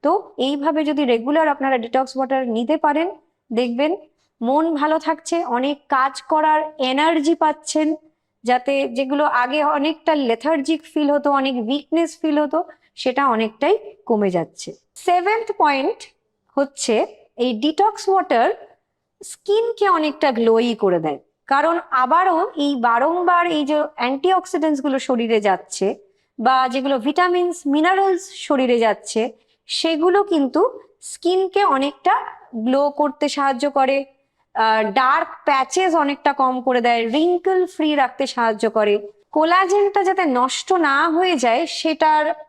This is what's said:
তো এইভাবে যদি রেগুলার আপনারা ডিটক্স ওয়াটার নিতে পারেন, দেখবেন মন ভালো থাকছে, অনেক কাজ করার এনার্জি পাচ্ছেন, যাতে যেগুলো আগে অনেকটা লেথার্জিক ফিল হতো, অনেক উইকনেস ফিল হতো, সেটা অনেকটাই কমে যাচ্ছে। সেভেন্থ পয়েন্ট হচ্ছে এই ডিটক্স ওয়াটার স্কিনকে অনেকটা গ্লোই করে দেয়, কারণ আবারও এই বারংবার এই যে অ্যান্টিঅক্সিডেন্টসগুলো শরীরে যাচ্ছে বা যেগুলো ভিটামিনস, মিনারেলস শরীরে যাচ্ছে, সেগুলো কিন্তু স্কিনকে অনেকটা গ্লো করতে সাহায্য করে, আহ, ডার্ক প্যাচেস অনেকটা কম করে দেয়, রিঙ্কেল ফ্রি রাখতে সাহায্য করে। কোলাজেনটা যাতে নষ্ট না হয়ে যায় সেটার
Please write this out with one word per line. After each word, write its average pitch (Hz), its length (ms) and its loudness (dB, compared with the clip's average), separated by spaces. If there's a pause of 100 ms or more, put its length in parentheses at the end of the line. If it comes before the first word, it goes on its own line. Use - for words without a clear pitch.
তো 339 340 -2
এইভাবে 294 460 -2
যদি 294 220 -2
রেগুলার 254 420 0
আপনারা 269 300 0
ডিটক্স 262 400 -4
ওয়াটার 262 300 -2
নিতে 240 300 -2
পারেন, 311 300 0 (440)
দেখবেন 247 440 -2 (460)
মন 302 340 0
ভালো 302 240 0
থাকছে, 320 460 -4
অনেক 254 320 -4 (120)
কাজ 269 320 -2
করার 311 400 0 (160)
এনার্জি 294 580 0
পাচ্ছেন, 311 600 -2 (480)
যাতে 254 440 0
যেগুলো 269 380 -2
আগে 262 380 0
অনেকটা 302 520 0
লেথার্জিক 285 680 -2 (120)
ফিল 302 180 0
হতো, 285 200 0
অনেক 269 240 0 (120)
উইকনেস 311 440 -2 (100)
ফিল 302 180 0
হতো, 302 240 -2 (320)
সেটা 262 320 0
অনেকটাই 226 500 0 (280)
কমে 208 240 0
যাচ্ছে। 170 440 -6 (220)
সেভেন্থ 415 600 0
পয়েন্ট 294 420 0 (580)
হচ্ছে 277 380 -2 (420)
এই 247 160 -2
ডিটক্স 311 560 0
ওয়াটার 349 400 2 (720)
স্কিনকে 440 680 -2
অনেকটা 311 420 0
গ্লোই 226 440 2
করে 185 240 2
দেয়, 151 200 -4 (280)
কারণ 311 320 2 (120)
আবারও 330 640 2
এই 285 200 -2
বারংবার 330 720 2
এই 311 180 -2
যে 302 120 0 (180)
অ্যান্টিঅক্সিডেন্টসগুলো 285 1040 -2
শরীরে 233 420 0
যাচ্ছে 196 540 -2 (440)
বা 262 340 2
যেগুলো 269 260 0
ভিটামিনস, 349 580 0 (100)
মিনারেলস 359 560 2 (220)
শরীরে 247 340 2
যাচ্ছে, 220 420 0 (460)
সেগুলো 330 560 0
কিন্তু 302 380 0 (400)
স্কিনকে 381 640 -2
অনেকটা 285 500 0 (420)
গ্লো 254 340 0
করতে 294 400 -2
সাহায্য 277 400 -2
করে, 277 360 0 (500)
আহ, 220 260 2 (100)
ডার্ক 269 380 2 (160)
প্যাচেস 302 500 2
অনেকটা 285 380 0
কম 254 280 0
করে 247 200 0
দেয়, 233 280 2
রিঙ্কেল 349 560 0
ফ্রি 302 300 -2
রাখতে 262 320 -2
সাহায্য 226 420 0
করে। 208 240 2 (380)
কোলাজেনটা 381 720 2
যাতে 370 220 0
নষ্ট 254 480 0
না 311 360 2
হয়ে 349 260 0
যায় 254 320 0
সেটার 311 580 0 (240)